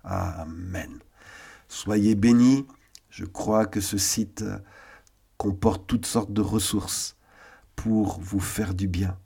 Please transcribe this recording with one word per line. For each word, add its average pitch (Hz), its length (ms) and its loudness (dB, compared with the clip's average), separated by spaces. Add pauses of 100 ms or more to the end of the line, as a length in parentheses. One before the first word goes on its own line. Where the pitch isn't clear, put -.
Amen. 85 960 -8 (680)
Soyez 104 480 2
bénis. 120 500 6 (480)
Je 92 100 -10
crois 107 420 0
que 104 140 -4
ce 98 160 -4
site, 98 460 -2
euh, 101 160 -8 (800)
comporte 98 500 0
toutes 117 180 0
sortes 104 280 -2
de 104 80 0
ressources - 760 -2 (600)
pour 107 440 0
vous 95 200 -2
faire 92 340 -4
du 95 140 -2
bien. 92 380 -2